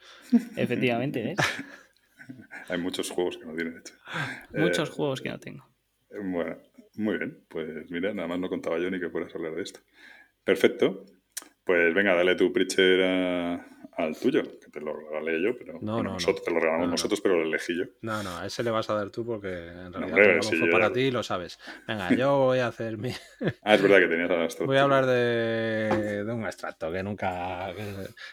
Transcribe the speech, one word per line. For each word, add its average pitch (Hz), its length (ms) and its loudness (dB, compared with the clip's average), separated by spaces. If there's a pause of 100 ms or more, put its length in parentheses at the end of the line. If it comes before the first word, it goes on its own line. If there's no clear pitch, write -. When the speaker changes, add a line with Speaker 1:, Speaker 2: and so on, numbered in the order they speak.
(560)
Speaker 1:
Efectivamente, 123 680 0
¿ves? 151 160 -4
Speaker 2:
<laughs> - 480 -4 (800)
Hay 90 100 -2
muchos 92 300 -4
juegos 87 300 -2
que - 60 -16
no 80 100 -12
tienen, 82 200 -4
de - 40 -18
hecho. - 160 -20 (580)
Speaker 1:
Muchos 175 360 2
Speaker 2:
Eh, - 40 -14
Speaker 1:
juegos 139 280 -2
que - 80 -8
no - 100 -8
tengo. - 260 -16 (460)
Speaker 2:
bueno, 90 460 -4 (400)
muy 107 220 -2
bien. - 300 -8
Pues 78 400 -8
mira, 87 260 -4
nada 87 120 -6
más 87 140 -4
no 92 80 -4
contaba 85 320 -4
yo 90 100 -2
ni 95 80 -4
que 85 120 -4
fueras 82 220 -6
a 85 60 -10
hablar 82 160 -6
de 87 80 -6
esto. - 160 -12 (640)
Perfecto. 98 600 2 (580)
Pues 85 320 4
venga, 98 220 4
dale 90 180 4
tu 90 180 4
Preacher 92 520 6
a, 90 600 0 (280)
al 80 260 -4
tuyo, 143 240 2
que - 300 -16
te 76 80 -12
lo 76 120 -6
regalé 76 480 -4
yo, 120 160 0
pero - 180 -14
Speaker 3:
No, 104 200 -6
Speaker 2:
bueno, 113 80 0
Speaker 3:
no, 98 120 -4
Speaker 2:
nosotros, 90 260 0
Speaker 3:
no. - 60 -14
Speaker 2:
te 90 40 0
lo 82 80 0
regalamos 82 220 2
Speaker 3:
No, 87 60 2
no. 87 80 0
Speaker 2:
nosotros, 98 260 0
pero 95 160 4
lo 80 100 2
elegí 80 320 -2
yo. 90 60 -2 (160)
Speaker 3:
No, 110 240 -4
no, 90 140 -8
a 90 80 -8
ese 117 180 -6
le 117 80 0
vas 110 180 -2
a 107 40 0
dar 101 160 -2
tú 117 140 -6
porque 98 440 -8
en 85 240 -14
Speaker 2:
No, 92 60 -8
Speaker 3:
realidad - 40 -4
Speaker 2:
hombre, 95 200 2
Speaker 3:
el 107 40 8
regalo 85 160 6
Speaker 2:
sí, 82 140 2
Speaker 3:
fue 82 100 2
Speaker 2:
yo 82 60 4
Speaker 3:
para 90 160 4
Speaker 2:
ya - 60 -2
Speaker 3:
ti 123 80 0
y 135 100 2
lo 117 100 -2
sabes. 90 380 -8 (260)
Venga, 98 300 -2
yo 139 220 2
voy 131 200 4
a 123 80 2
hacer 113 320 -6
mi 120 120 -4
<laughs> - 520 -6
Speaker 2:
Ah, 107 140 8
es 98 60 4
verdad 98 180 8
que 87 80 6
tenías 85 220 0
a 90 60 2
las 82 220 -2
Speaker 3:
Voy 135 200 0
a 139 40 6
hablar 135 240 4
de, 113 1160 0
de 113 80 -4
un 113 120 -4
extracto, 80 460 -8
que 95 140 -4
nunca, 92 720 -4
que, 101 320 -8 (240)